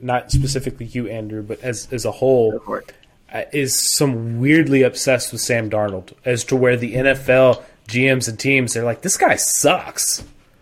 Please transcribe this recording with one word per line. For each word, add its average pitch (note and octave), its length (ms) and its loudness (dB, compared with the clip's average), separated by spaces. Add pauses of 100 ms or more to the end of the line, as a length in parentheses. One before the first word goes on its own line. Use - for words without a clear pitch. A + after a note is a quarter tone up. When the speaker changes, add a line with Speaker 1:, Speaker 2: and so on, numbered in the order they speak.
Speaker 1:
not B2 300 -4
specifically C3 560 -2
you, A#2+ 200 -6
Andrew, G#2+ 360 -8
but G#2+ 160 -10
as, B2+ 320 -8
as B2 120 -6
a - 60 -2
whole, B2 440 2
Speaker 2:
Go A2+ 80 -6
for - 180 -8
it. - 140 -18 (380)
Speaker 1:
uh, A2+ 120 -8 (100)
is C#3+ 240 0 (180)
some A#2 440 -2
weirdly C#3 420 4
obsessed B2 500 0
with A#2 80 -10
Sam A2+ 300 -2
Darnold G#2 440 -4 (120)
as B2 200 -2
to C3 100 0
where B2 220 4
the A#2 180 -6
N C3+ 100 0
F C3+ 240 0
L B2+ 340 6 (240)
G B2+ 240 2
Ms B2+ 160 0
and A2 120 -8
teams, C3 340 2
they're A#2 100 -2
like, A#2 200 -4
"This G3 140 -2
guy F4 180 4
sucks." - 880 -2 (380)